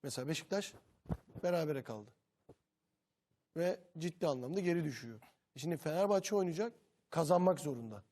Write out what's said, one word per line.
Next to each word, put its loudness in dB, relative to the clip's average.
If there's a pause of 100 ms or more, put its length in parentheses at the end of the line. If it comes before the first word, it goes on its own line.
Mesela -6
Beşiktaş -2 (680)
berabere 0
kaldı. -10 (1500)
Ve 0 (180)
ciddi -2
anlamda 0
geri 2
düşüyor. -8 (360)
Şimdi -4
Fenerbahçe 2
oynayacak, 0 (380)
kazanmak 6
zorunda. -6